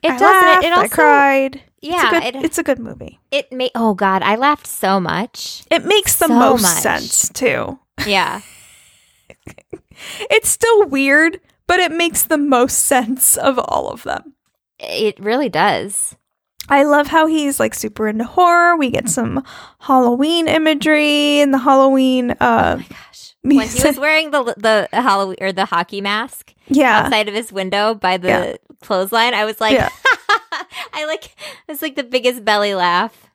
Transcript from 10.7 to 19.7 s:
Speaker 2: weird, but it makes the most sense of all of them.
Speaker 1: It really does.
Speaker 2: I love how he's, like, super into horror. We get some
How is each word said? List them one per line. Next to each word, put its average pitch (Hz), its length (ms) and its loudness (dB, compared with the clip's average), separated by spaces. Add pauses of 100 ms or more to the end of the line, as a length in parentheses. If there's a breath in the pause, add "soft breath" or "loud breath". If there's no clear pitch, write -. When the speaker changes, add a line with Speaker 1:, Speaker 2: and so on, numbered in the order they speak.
Speaker 2:
weird, 277 540 2 (260)
but 359 140 2
it 349 100 0
makes 330 320 -2
the 311 160 0
most 269 480 0
sense 254 500 0
of 262 220 0
all - 300 -4
of - 160 -12
them. - 300 -10 (440)
Speaker 1:
It - 400 -6
really 233 300 -2
does. 175 680 -2 (540)
Speaker 2:
I 277 160 4
love 294 240 2
how 311 180 2
he's, 302 320 -2
like, 277 160 -2
super 220 320 -6
into 214 180 -4
horror. 349 520 4
We 277 160 -2
get - 160 -4
some 240 340 -4 (380 loud breath)